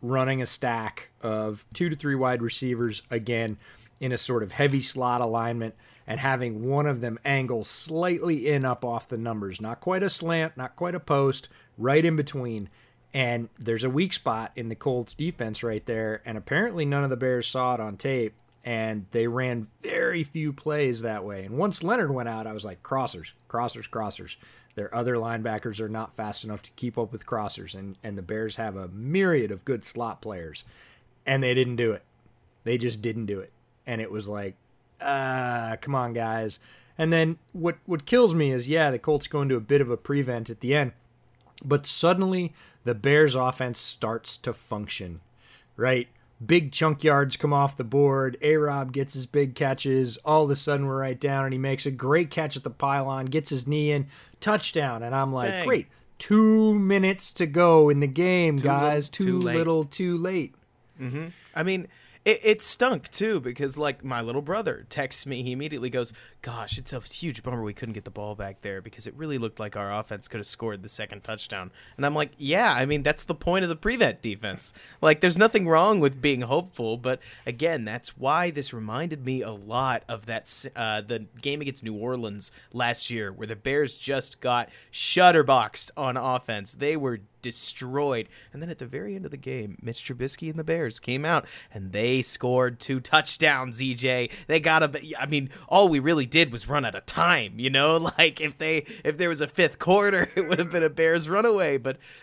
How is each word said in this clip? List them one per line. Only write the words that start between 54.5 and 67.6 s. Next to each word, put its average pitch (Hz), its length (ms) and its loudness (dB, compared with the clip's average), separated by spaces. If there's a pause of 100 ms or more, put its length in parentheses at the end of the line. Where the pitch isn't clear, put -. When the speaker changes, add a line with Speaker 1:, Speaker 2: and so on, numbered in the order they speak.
Speaker 1:
And 120 100 -4
I'm 135 200 0
like, 131 180 -2
Speaker 2:
Bang. 185 160 -2
Speaker 1:
"Great. 254 200 2 (300)
Two 220 640 6
minutes 190 520 2
to 180 140 0
go 160 440 8
in 143 100 6
the 143 80 4
game, 170 500 4
Speaker 2:
Too 135 120 2
little, 139 100 4
Speaker 1:
guys. 147 300 2
Speaker 2:
too - 160 0
Speaker 1:
Too 185 140 2
Speaker 2:
late. 175 180 0
Speaker 1:
little, 165 280 2
too 175 320 -2
late." 175 380 -2 (440)
Speaker 2:
Mm-hmm. 139 280 -8 (280)
I 160 80 -2
mean, 185 240 -2 (380)
it, 214 180 6
it 220 180 4
stunk, 247 480 0
too, 208 320 0
because, 127 360 -6
like, 147 260 -4
my 127 180 -4
little 120 200 -4
brother 170 480 -4
texts - 360 -6
me. 127 160 -6
He 127 120 -4
immediately 135 360 -6
goes, 120 220 -4 (300)
"Gosh, 117 360 -8
it's - 140 -10
a 127 80 -6
huge - 440 -8
bummer 120 200 -6